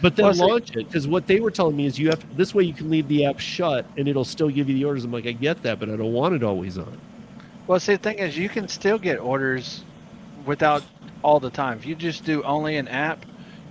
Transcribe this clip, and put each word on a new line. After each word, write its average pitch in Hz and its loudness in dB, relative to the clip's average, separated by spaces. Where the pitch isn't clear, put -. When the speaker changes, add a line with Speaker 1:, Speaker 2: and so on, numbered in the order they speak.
Speaker 1:
But 175 4
then 208 6
Speaker 2:
Well, 196 8
see 175 4
Speaker 1:
launch 226 2
it, 113 -4
'cause 147 0
what 175 0
they 202 4
were 226 0
telling 165 2
me 143 0
is 131 -2
you 156 2
have, 160 -2
this 185 0
way 196 6
you 170 2
can 147 -8
leave 156 2
the 147 4
app 139 0
shut 147 -2
and 139 -2
it'll 139 2
still 156 0
give 139 0
you 135 2
the 135 0
orders. 143 -2
I'm 120 -6
like, 120 -6
"I 120 -2
get 143 -2
that, 110 -2
but 107 -4
I 107 -4
don't 113 -2
want 147 2
it 117 0
always 92 -2
on." - -12
Speaker 2:
Well, 180 4
see, 208 0
the 185 2
thing 208 -4
is, 160 -4
you 190 -2
can 202 -6
still 208 0
get 180 -2
orders 131 -2
without 147 2
all 147 6
the 127 -4
time. 127 -4
If 113 -16
you 160 -6
just 165 -4
do 151 0
only 151 -2
an 135 -2
app, 143 -4